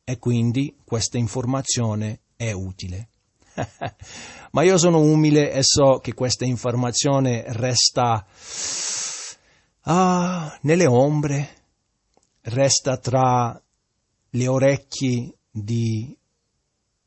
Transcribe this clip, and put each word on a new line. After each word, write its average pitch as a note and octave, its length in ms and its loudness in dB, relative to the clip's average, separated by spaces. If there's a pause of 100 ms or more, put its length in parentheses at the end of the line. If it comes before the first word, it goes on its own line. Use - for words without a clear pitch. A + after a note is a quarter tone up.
E - 100 -6
quindi A#2+ 540 0 (120)
questa - 320 -4
informazione A2+ 1040 -4 (160)
è A2+ 160 -6
utile. F#2 560 -10 (440)
<laughs> - 1000 -14
Ma C#3 120 0
io F#3 140 6
sono E3 240 4
umile D3+ 500 4
e C3+ 120 0
so C3+ 380 4
che A#2 120 -6
questa B2 320 -4
informazione B2 1040 0
resta, A2+ 800 0 (1600)
ah, F3+ 800 0
nelle E3+ 240 4
ombre, C#3+ 760 2 (800)
resta C3+ 520 0
tra B2 680 0 (680)
le B2 180 -2
orecchie C3 880 0 (160)
di A2+ 680 -4 (880)